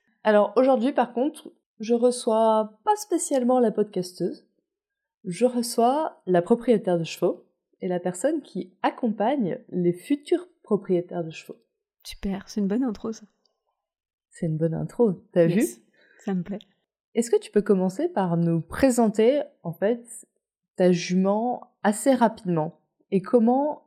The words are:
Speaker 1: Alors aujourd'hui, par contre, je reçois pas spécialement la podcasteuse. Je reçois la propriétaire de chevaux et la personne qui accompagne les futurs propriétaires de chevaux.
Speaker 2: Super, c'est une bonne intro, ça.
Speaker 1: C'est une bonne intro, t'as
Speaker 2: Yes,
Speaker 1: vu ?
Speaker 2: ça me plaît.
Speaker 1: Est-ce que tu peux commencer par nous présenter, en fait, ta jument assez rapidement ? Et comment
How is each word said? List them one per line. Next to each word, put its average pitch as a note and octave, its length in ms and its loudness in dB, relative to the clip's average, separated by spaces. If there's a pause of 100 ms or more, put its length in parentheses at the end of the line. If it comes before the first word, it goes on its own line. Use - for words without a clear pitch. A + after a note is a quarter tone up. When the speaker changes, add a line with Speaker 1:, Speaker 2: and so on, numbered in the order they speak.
(260)
Speaker 1:
Alors G#3 300 4
aujourd'hui, C4 360 4
par A#3+ 200 -2
contre, C#4+ 400 -4 (280)
je A3 120 -4
reçois A3 920 2
pas G#4 140 0
spécialement B3+ 640 0
la A3 100 4
podcasteuse. - 760 -4 (760)
Je F#3 200 -2
reçois B3 840 0
la F3+ 140 4
propriétaire G#3 580 2
de E3+ 60 -4
chevaux F3+ 400 -4 (380)
et F#3+ 60 -4
la F3+ 120 -4
personne C4 400 -4
qui - 320 -12 (100)
accompagne A#3 760 -2 (100)
les F3 240 0
futurs - 560 -4 (140)
propriétaires F3+ 600 -2
de D#3+ 60 -10
chevaux. - 280 -18 (460)
Speaker 2:
Super, - 440 -8
c'est G#3 140 -4
une F#3+ 60 0
bonne A#3+ 160 -2
intro, A3+ 280 -6
ça. G#3+ 140 -20 (1040)
Speaker 1:
C'est - 160 -8
une D#3 100 -2
bonne D#3+ 160 -2
intro, E3 400 0 (200)
t'as E3+ 120 4
Speaker 2:
Yes, G3+ 320 0
Speaker 1:
vu ? - 60 -20 (420)
Speaker 2:
ça G3+ 80 -4
me F3+ 100 -2
plaît. G3 180 -10 (540)
Speaker 1:
Est-ce A#3 160 -2
que G#4 80 2
tu - 120 -16
peux G#3 100 2
commencer F#3+ 480 0
par F3+ 300 -2
nous E3 240 0
présenter, A#3+ 800 2 (200)
en E3+ 120 -8
fait, A#3+ 520 -6 (500)
ta F3+ 140 4
jument F#3+ 920 -2
assez A3 320 2
rapidement ? F3 640 0 (300)
Et G3 100 2
comment B3+ 680 2